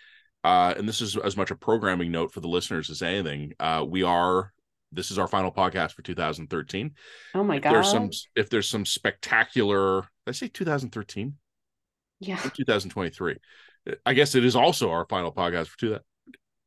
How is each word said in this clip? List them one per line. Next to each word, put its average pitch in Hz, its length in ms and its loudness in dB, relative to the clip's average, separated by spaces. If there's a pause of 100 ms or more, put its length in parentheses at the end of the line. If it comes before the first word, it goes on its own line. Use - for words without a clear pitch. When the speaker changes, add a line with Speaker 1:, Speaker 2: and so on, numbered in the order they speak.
(440)
Speaker 1:
uh, 90 340 6
and 104 100 -4
this 110 140 -4
is 104 160 -4
as 101 200 -2
much 98 140 -2
a 95 40 -6
programming 92 560 0
note 82 200 -2
for - 80 -12
the 82 80 -10
listeners 85 420 -2
as 76 120 -10
anything, 80 580 -4
uh, 80 280 0
we 90 160 0
are, 90 480 2 (400)
this 90 200 -8
is 95 80 -4
our 90 80 2
final 92 240 0
podcast 90 420 0
for - 80 -20
two 87 140 -10
thousand 78 340 -4
thirteen. 95 420 -6 (440)
Speaker 2:
Oh 196 80 0
my 175 140 0
Speaker 1:
If 135 60 -6
there's 156 280 4
some, 107 160 2
Speaker 2:
God. 95 80 -8 (200)
Speaker 1:
if 107 140 0
there's 107 200 0
some 101 160 -2
spectacular, 101 1160 0 (240)
did 113 40 -4
I - 20 -6
say - 160 -8
two - 180 -8
thousand 139 260 -2
thirteen? 110 440 -8 (840)
Speaker 2:
Yeah. 190 260 -8
Speaker 1:
Or 135 40 -4
two - 140 -6
thousand 98 280 0
twenty-three. 87 460 -4 (680)
I 131 80 2
guess 143 220 4
it 123 80 6
is 123 120 4
also 123 360 4
our 82 180 -2
final 90 220 -2
podcast 87 360 -2
for - 100 -20
two, 107 220 -4 (680)